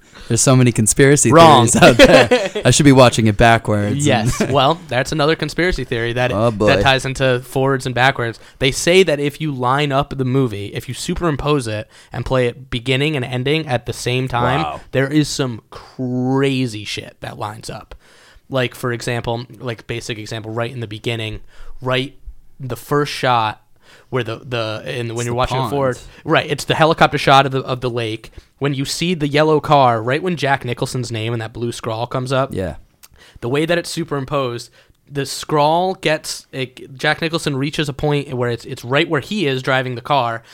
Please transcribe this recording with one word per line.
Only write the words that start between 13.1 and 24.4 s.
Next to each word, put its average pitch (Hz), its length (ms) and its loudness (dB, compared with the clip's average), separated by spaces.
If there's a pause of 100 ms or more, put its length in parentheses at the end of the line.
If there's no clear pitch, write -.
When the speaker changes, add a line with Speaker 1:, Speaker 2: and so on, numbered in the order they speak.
Speaker 2:
and 127 100 -4
ending 135 420 -4
at 120 180 -4
the 120 80 -8
same 127 340 -4
time, 123 360 0
Speaker 1:
Wow. 71 180 -8 (120)
Speaker 2:
there 135 200 0
is 151 160 2
some 123 320 -6 (100)
crazy 127 1120 -2
shit - 360 -12
that 127 180 -12
lines 110 320 -10
up. - 240 -16 (540)
Like, 127 260 -2
for 123 180 -6
example, 120 520 -6 (140)
like, 117 280 -10
basic 117 320 -8
example, 110 340 -10
right 117 180 -6
in 127 100 -12
the 113 80 -8
beginning, 110 520 -8 (400)
right, 127 360 -4 (420)
the 123 180 -10
first 147 360 -2
shot 117 520 -2 (440)
where 127 160 -4
the, 113 140 -8
the, 113 460 -6